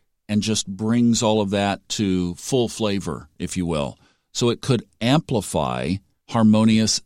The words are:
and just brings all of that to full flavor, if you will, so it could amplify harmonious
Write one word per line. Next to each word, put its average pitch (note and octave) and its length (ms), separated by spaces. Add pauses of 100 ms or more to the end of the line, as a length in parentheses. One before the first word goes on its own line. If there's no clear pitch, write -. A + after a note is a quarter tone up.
(280)
and G#2+ 140
just G#2+ 260
brings A2+ 560
all G#2+ 160
of G2 120
that G2+ 360
to F#2 480
full B2 320
flavor, F#2 640 (100)
if F2 160
you F2+ 100
will, D2 320 (340)
so A#2+ 180
it - 120
could B2 240 (140)
amplify F#2 960 (340)
harmonious A2 760